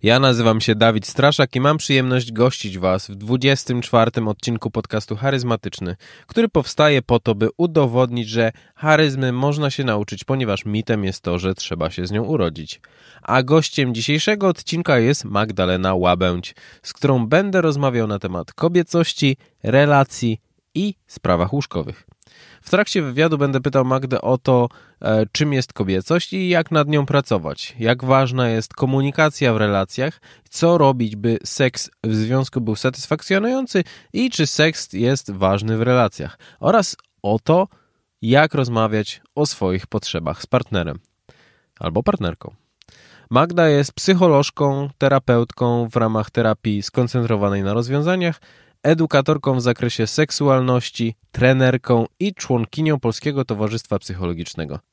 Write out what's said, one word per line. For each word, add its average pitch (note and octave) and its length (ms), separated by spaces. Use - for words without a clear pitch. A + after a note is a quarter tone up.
ja A#2 180
nazywam A#2 400
się A2 140
Dawid G#2+ 320
Straszak C#3+ 500
i B2 40
mam D3 180
przyjemność B2+ 540
gościć A2 460
Was F#2 320
w G2+ 40
dwudziestym B2 640
czwartym A2+ 480
odcinku A2 420
podcastu A2 460
Charyzmatyczny, A2+ 800
który A#3 220
powstaje D3 540
po A#2 180
to, A2+ 140
by A2 220
udowodnić, B2+ 720
że A2+ 240
charyzmy C#3+ 560
można C#3+ 380
się C#3 140
nauczyć, G#2 400
ponieważ B2 400
mitem G#2+ 400
jest F#2+ 160
to, F2 180
że F#2 160
trzeba F2 360
się F2+ 160
z F2+ 40
nią G#2 120
urodzić. E2+ 580
A B2+ 200
gościem C#3 520
dzisiejszego D#3 540
odcinka E3 500
jest B2 260
Magdalena F#2+ 720
Łabędź, F2+ 600
z - 100
którą C3 340
będę F#3 340
rozmawiał C#3 460
na G#2 120
temat F2+ 340
kobiecości, E3 840
relacji C3 800
i G3 200
sprawach F2+ 460
łóżkowych. F2 540
W - 80
trakcie G3 320
wywiadu D3 360
będę C#3 220
pytał C3+ 240
Magdę C3 360
o B2+ 180
to, B2 300
e, A2 320
czym D3+ 200
jest C3 200
kobiecość F#2+ 600
i F#3 160
jak E3+ 220
nad D3+ 180
nią D3 180
pracować, G#2 720
jak B2 260
ważna B2+ 440
jest A2 260
komunikacja C#3 800
w - 20
relacjach, G#2 640
co E3+ 280
robić, B2 380
by A2+ 280
seks - 460
w A2 100
związku B2+ 460
był G#2+ 160
satysfakcjonujący G3 1080
i A#3+ 180
czy D#3 160
seks - 460
jest A#2 380
ważny G2+ 460
w A2 60
relacjach, A#2 560
oraz F#3+ 360
o G#2 160
to, F3+ 300
jak C3+ 320
rozmawiać A2+ 640
o D3+ 120
swoich F#2 400
potrzebach - 560
z - 40
partnerem F2+ 520
albo E2 220
partnerką. - 520
Magda E3 380
jest C#3+ 240
psycholożką, C#3+ 1080
terapeutką A#2+ 880
w - 80
ramach A2 340
terapii G#2+ 520
skoncentrowanej A2 800
na G2 120
rozwiązaniach, D3+ 680
edukatorką D3 720
w B2+ 60
zakresie A#2 440
seksualności, B2+ 1080
trenerką B2+ 720
i F#3+ 140
członkinią C#3 680
Polskiego C3+ 440
Towarzystwa G#2+ 540
Psychologicznego. E2+ 800